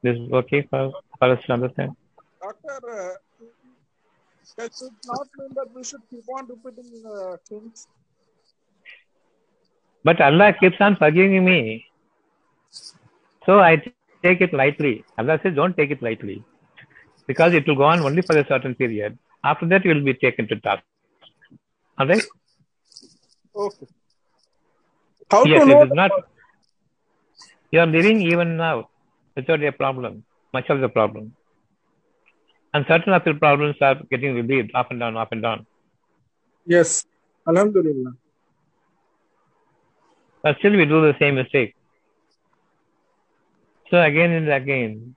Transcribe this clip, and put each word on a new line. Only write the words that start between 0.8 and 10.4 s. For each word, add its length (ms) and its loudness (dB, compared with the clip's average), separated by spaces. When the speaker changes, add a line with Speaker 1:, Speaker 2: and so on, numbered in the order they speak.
Speaker 1:
for 140 2
us 140 -2
to 60 -4
understand. 440 -6
Speaker 2:
Doctor, 340 -18
uh, 180 -12
does 240 -16
it 100 -20
not 200 -10
mean 160 -20
that 200 -10
we 80 -20
should 280 -18
keep 140 -20
on 100 -14
repeating, 600 -20
uh, 300 -14
things? 380 -20
Speaker 1:
But 160 2
Allah 380 6